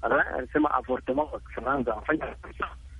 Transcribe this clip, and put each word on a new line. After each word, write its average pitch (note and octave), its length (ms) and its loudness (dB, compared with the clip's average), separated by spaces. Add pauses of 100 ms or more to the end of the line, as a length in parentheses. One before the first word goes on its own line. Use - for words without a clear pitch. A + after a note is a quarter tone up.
Ana-, C3+ 240 4
anasema - 440 2
avortement C3 600 0
kwa - 100 -6
Kifaransa, B2 520 0
anafanya C#3 400 0
abortion. - 360 -8 (320)